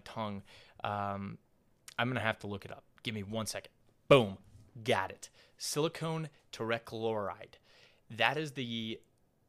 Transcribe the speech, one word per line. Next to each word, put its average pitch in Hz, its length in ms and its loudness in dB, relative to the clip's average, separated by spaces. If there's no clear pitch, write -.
tongue. 104 400 -8
Um, 101 540 -4
I'm 120 100 2
gonna 123 120 -2
have 110 200 0
to - 60 -12
look 101 180 -10
it - 60 -16
up. - 140 -14
Give 110 120 -4
me 104 100 -6
one 107 220 -6
second. - 260 -10
Boom. 110 320 10
Got 98 260 2
it. - 180 -16
Silicone 160 720 -4
terchloride. 110 1080 -4
That 117 280 4
is 156 160 -4
the 117 480 -6